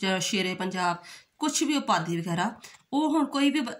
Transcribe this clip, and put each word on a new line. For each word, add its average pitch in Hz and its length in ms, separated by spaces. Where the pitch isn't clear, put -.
ਜਾਂ 190 200
ਸ਼ੇਰੇ 185 340
ਪੰਜਾਬ, 180 420
ਕੁਛ 302 240
ਵੀ 294 140
ਉਪਾਧੀ 170 440
ਵਗੈਰਾ, 175 400
ਉਹ 294 180
ਹੁਣ 302 140
ਕੋਈ 277 260
ਵੀ 294 100
ਬ-, 233 200